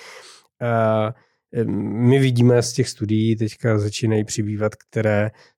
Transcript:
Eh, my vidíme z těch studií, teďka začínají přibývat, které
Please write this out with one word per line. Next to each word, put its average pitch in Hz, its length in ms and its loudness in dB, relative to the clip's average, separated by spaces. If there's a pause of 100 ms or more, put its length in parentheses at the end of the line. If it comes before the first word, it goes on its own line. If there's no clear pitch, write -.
(600)
Eh, 113 520 0 (680)
my 120 400 2
vidíme 120 440 4
z 120 100 -8
těch 123 160 -2
studií, 110 460 -2
teďka 110 440 -2
začínají 107 440 -2
přibývat, 107 520 -6
které 107 560 -2 (260)